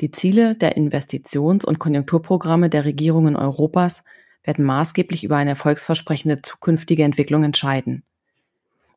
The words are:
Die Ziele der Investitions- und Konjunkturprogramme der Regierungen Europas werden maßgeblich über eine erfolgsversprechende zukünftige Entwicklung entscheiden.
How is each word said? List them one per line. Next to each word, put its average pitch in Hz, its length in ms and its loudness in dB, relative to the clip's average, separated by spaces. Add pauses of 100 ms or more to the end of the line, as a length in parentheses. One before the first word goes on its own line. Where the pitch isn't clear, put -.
Die 151 120 -4
Ziele 220 420 2
der 180 220 0
Investitions- 143 880 -2
und - 160 -2
Konjunkturprogramme 165 880 0
der 147 140 2
Regierungen 151 500 2
Europas 156 720 -2 (400)
werden 151 200 0
maßgeblich 160 600 -2
über 151 100 -2
eine 143 160 0
erfolgsversprechende 151 920 -2
zukünftige 160 600 0
Entwicklung 147 400 2
entscheiden. 135 640 -2 (920)